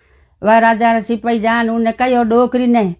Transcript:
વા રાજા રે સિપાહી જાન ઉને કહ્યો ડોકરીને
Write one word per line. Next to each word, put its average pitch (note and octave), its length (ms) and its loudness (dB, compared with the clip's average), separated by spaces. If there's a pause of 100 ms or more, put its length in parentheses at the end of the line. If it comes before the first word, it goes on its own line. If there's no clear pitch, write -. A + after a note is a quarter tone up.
(420)
વા G#3+ 160 4
રાજા A3+ 340 2
રે A3+ 80 0
સિપાહી A#3 380 -4
જાન A3+ 320 -2
ઉને A3+ 220 -2
કહ્યો B3 300 0
ડોકરીને A#3 760 0